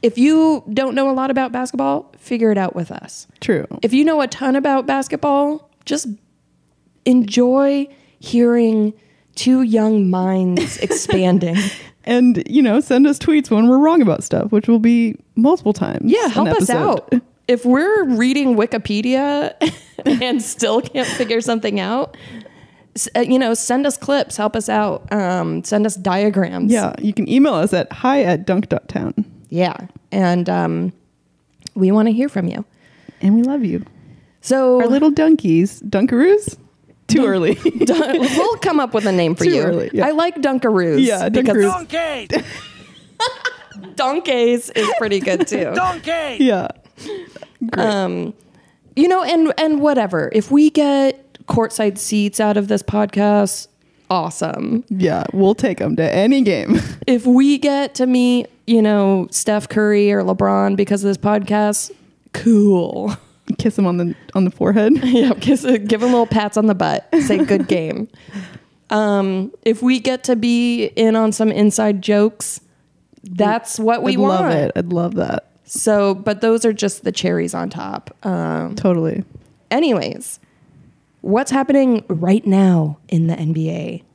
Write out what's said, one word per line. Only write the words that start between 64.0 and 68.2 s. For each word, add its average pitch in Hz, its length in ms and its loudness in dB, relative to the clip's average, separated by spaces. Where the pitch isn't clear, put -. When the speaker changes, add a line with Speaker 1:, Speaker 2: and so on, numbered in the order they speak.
Speaker 2:
on 190 120 2
the 185 60 0
forehead. 214 460 2
Speaker 1:
<laughs> 254 60 -4
Yeah, 247 360 2
kiss, 269 240 0
give 220 380 0
'em 247 100 2
little 240 140 4
pats 208 320 -2
on 214 100 2
the 208 80 4
butt. 156 320 -2
Say, 233 240 0
"Good 196 220 0
Speaker 2:
<laughs> - 0 -
Speaker 1:
game." 180 400 -4